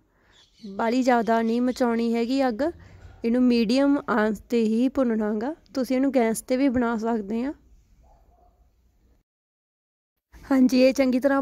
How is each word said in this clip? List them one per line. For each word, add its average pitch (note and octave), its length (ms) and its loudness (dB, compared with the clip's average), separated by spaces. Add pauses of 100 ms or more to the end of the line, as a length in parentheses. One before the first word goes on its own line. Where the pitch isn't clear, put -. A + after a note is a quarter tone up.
(640)
ਬਾਹਲੀ A3+ 400 -2
ਜ਼ਿਆਦਾ A3+ 380 2
ਨਹੀਂ A3+ 200 0
ਮਚਾਉਣੀ A#3 540 -2
ਹੈਗੀ B3+ 320 -2
ਅੱਗ, A3+ 140 -4 (640)
ਇਹਨੂੰ A#3 200 0
ਮੀਡੀਅਮ B3 540 2 (120)
ਆਂਚ B3 320 0
'ਤੇ A#3 220 -2
ਹੀ A3 260 0
ਭੁੰਨਣਾ A3+ 420 -2 (100)
ਗਾ। C4+ 120 -6 (200)
ਤੁਸੀਂ C4 220 -2
ਇਹਨੂੰ C4+ 180 0
ਗੈਸ A3+ 280 0
'ਤੇ B3+ 160 -2
ਵੀ C#4 120 2
ਬਣਾ A#3 280 0
ਸਕਦੇ A3+ 460 -4
ਆ। C#4 80 -6 (3000)
ਹਾਂਜੀ, B3+ 380 2
ਇਹ C4 120 6
ਚੰਗੀ B3+ 260 0
ਤਰ੍ਹਾਂ C#4 220 2